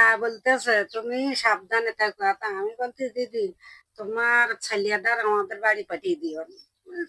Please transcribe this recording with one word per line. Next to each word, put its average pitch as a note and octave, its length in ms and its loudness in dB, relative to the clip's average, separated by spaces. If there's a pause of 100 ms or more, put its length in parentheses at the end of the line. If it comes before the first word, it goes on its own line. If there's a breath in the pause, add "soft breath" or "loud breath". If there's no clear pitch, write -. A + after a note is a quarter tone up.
(240)
বলতেছে A#3 520 2 (180)
তুমি A#3+ 260 -4 (240)
সাবধানে A3 560 0
থাকো। G#3+ 220 -2 (200)
তা - 60 -4 (120)
আমি G#4 120 -2 (100)
বলছি B3 220 -6 (120)
দিদি A#3 300 -4 (520 soft breath)
তোমার A#3 480 2 (200)
ছেলেটার G#3 520 0 (100)
আমাদের G#3 380 0
বাড়ি G#3+ 240 0
পাঠিয়ে F3+ 320 -4
দিও, D#4 200 -6 (680)